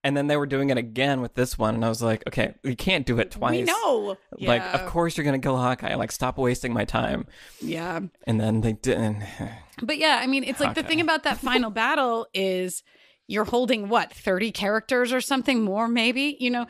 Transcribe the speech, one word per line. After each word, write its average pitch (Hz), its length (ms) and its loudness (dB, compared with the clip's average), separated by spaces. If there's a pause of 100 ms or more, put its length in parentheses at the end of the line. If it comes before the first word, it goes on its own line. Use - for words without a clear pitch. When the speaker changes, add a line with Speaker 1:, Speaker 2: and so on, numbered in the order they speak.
Speaker 1:
And 143 140 0
then 143 100 2
they 147 120 2
were 143 80 0
doing 139 240 0
it 127 80 4
again 127 420 0
with 120 140 -6
this 127 240 0
one, 110 160 2
and 113 100 0
I 113 60 2
was 113 120 -4
like, 110 240 0
"Okay, 113 360 0
you 127 120 -2
can't 175 300 0
do 117 140 2
it 113 120 0
twice." 233 280 0
Speaker 2:
We - 60 0
know. 285 520 0 (220)
Speaker 1:
Like, 190 240 2
Speaker 2:
Yeah. 185 100 -4
Speaker 1:
of 180 180 -2
course 170 280 0
you're 151 80 -2
gonna 135 120 2
kill 131 200 0
Hawkeye. 123 380 0
Like, - 160 -4
stop 127 260 -4
wasting 123 340 0
my 107 140 0
time. - 400 -2 (340)
Speaker 2:
Yeah. 165 400 -6 (260)
Speaker 1:
And 113 140 2
then 110 220 2
they 113 100 2
didn't. 107 500 0 (600)
Speaker 2:
But 294 160 -2
yeah, 302 240 4
I 254 40 0
mean, 269 160 2
it's - 180 -4
like 285 140 2
the - 60 0
Speaker 1:
Hawkeye. - 80 -6
Speaker 2:
thing 320 140 2
about 311 220 0
that 269 120 0
final 247 340 0
Speaker 1:
<laughs> 220 120 -2
Speaker 2:
battle 247 500 2
is 185 500 -2 (460)
you're 214 160 0
holding, 233 460 2
what, 220 240 2
thirty 202 360 0
characters 220 640 0
or 254 80 0
something 254 420 2
more, 208 260 0
maybe, 247 520 0
you 247 100 0
know? 240 200 -2